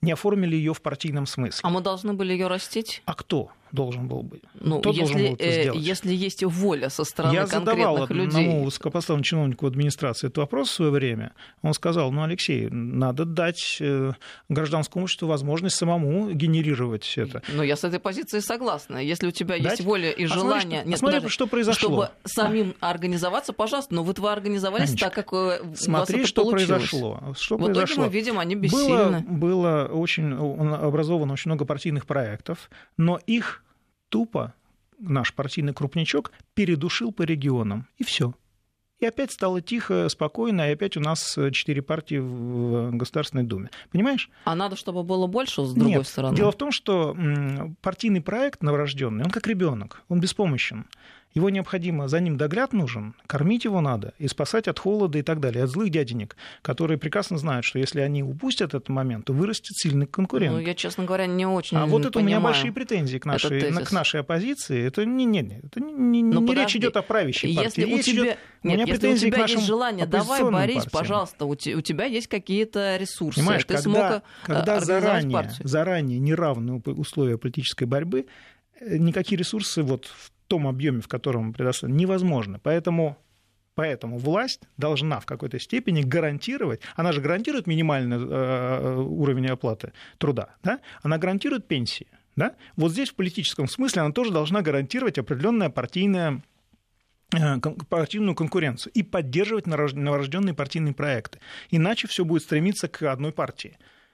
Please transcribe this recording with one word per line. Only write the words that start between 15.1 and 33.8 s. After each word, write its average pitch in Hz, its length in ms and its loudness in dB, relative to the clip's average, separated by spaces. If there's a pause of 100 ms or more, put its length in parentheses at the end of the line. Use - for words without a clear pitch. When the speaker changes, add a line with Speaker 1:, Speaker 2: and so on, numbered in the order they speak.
Speaker 1:
возможность 151 480 0
самому 170 560 2
генерировать 147 840 0
это». 127 260 -4 (100)
Speaker 2:
Ну, 147 100 0
я 143 140 2
с - 80 -4
этой 180 160 -2
позицией 208 400 -4
согласна. 208 580 -4
Если 151 280 -2
у 175 40 0
тебя 175 260 -4
есть 156 120 0
Speaker 1:
Дать? 214 120 -2
Speaker 2:
воля 185 300 0
и 170 140 -2
Speaker 1:
А 165 40 2
смотри, 185 140 0
Speaker 2:
желание, 175 380 0
Speaker 1:
что, - 80 -6
Speaker 2:
нет, 170 60 0
Speaker 1:
а 160 40 0
смотри, 285 200 2
Speaker 2:
подожди, 233 160 -4
Speaker 1:
что 262 120 0
произошло. 220 420 2
Speaker 2:
чтобы 185 200 2 (160)
самим 214 560 0
организоваться, 180 720 -2
пожалуйста, 226 420 -2
но 165 100 0
вот 185 140 -2
вы 202 140 0
организовались 196 580 0
Speaker 1:
Анечка, 123 160 0
Speaker 2:
так, 185 80 -2
как, - 180 -4
э, 185 300 2
у 170 80 -8
вас 156 100 -10
Speaker 1:
смотри, 185 400 2
Speaker 2:
это 240 80 2
Speaker 1:
что 214 140 4
Speaker 2:
получилось. 196 260 4
Speaker 1:
произошло. 131 720 0
Что - 180 -2
Speaker 2:
В - 60 0
итоге 208 120 4
Speaker 1:
произошло? 190 300 2
Speaker 2:
мы 220 60 2
видим, 214 280 0
они 175 180 -2
Speaker 1:
Было, 202 60 -4
Speaker 2:
бессильны. 190 680 4
Speaker 1:
было 170 640 2
очень, 160 400 0
о-, 151 420 0 (120)
образовано 151 460 2
очень 151 180 -4
много 147 140 0
партийных 147 420 -4
проектов, 135 640 -4 (260)
но 170 300 4
их 226 360 -2 (460)